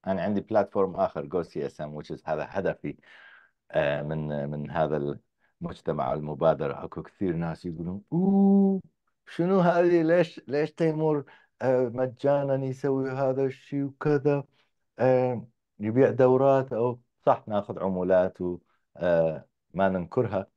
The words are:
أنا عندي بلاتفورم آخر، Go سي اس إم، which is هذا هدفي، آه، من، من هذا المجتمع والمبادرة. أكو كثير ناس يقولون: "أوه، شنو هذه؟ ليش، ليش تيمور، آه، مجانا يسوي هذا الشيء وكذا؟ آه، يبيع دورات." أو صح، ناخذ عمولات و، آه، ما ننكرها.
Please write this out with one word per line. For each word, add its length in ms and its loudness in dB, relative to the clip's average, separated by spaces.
أنا 140 -2
عندي 200 -2
بلاتفورم 540 0
آخر، 340 -4
Go 120 -2
سي 240 -8
اس 160 -10
إم، 200 -10
which 40 -16
is 200 -12
هذا 240 -4
هدفي، 480 -4
آه، 300 0
من، 480 -6
من 220 -8
هذا 460 -2
المجتمع 500 -6
والمبادرة. 720 -2
أكو 180 -12
كثير 320 -4
ناس 300 -6
يقولون: 360 -8
"أوه، 680 4
شنو 320 0
هذه؟ 420 4
ليش، 460 2
ليش 240 -2
تيمور، 540 0
آه، 320 2
مجانا 720 0
يسوي 460 -2
هذا 340 0
الشيء 380 -6
وكذا؟ 600 0
آه، 480 2
يبيع 320 4
دورات." 640 4
أو 260 -2
صح، 220 2
ناخذ 320 -4
عمولات 640 0
و، 160 -4
آه، 480 0
ما 160 0
ننكرها. 680 -2